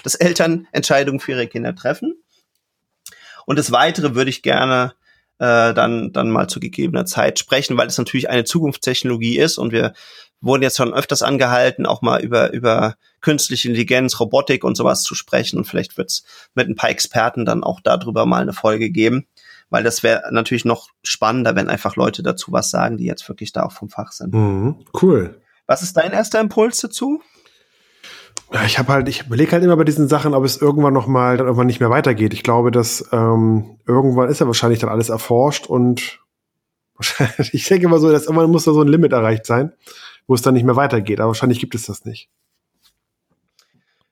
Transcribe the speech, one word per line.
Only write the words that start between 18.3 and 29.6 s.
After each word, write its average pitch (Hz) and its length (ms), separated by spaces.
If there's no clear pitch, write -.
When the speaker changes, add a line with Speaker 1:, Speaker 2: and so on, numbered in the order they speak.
Speaker 1:
eine - 120
Folge 110 360
geben, 113 380
weil 113 120
das 117 200
wäre 113 180
natürlich 113 320
noch - 260
spannender, 113 540
wenn 98 120
einfach - 280
Leute 120 260
dazu - 300
was 113 180
sagen, 117 280
die 120 80
jetzt - 220
wirklich - 240
da - 120
auch - 80
vom - 180
Fach - 220
sind. - 220
Speaker 2:
Mhm. 107 520
Cool. 123 400
Speaker 1:
Was - 160
ist 180 160
dein 170 140
erster 214 280
Impuls 220 400
dazu? 277 440
Speaker 2:
Ja, 107 120
ich 113 120
hab 127 120
halt, 139 180
ich - 140
überleg 127 300
halt 175 120